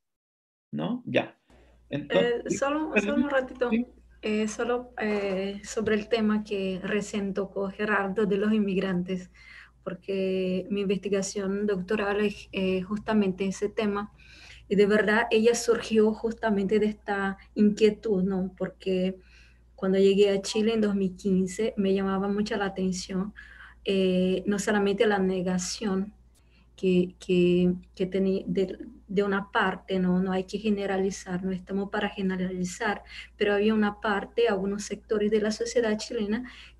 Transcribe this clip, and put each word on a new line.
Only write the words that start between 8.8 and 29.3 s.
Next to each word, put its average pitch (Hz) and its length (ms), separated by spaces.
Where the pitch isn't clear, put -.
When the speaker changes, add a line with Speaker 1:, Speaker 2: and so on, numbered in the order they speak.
Speaker 2:
porque 185 880
mi 202 100
investigación 196 880
doctoral 202 540
es, 202 300
eh, 190 300
justamente 202 640
ese 196 240
tema, 208 420
y 196 100
de 202 100
verdad 214 420
ella 226 240
surgió 220 580
justamente 214 680
de 214 80
esta 196 500
inquietud, 208 680
¿no? 190 340
Porque 185 640
cuando 190 240
llegué 196 320
a 196 100
Chile 220 320
en 220 80
dos 202 140
mil 185 200
quince 190 600
me 190 160
llamaba 190 340
mucho 208 300
la 202 80
atención, 185 680
eh, 185 640
no 202 100
solamente 202 480
la 202 140
negación 190 960
que, 180 440
que, 180 560
que 185 140
teni-, 190 380
de, 185 300
de 202 160
una 196 260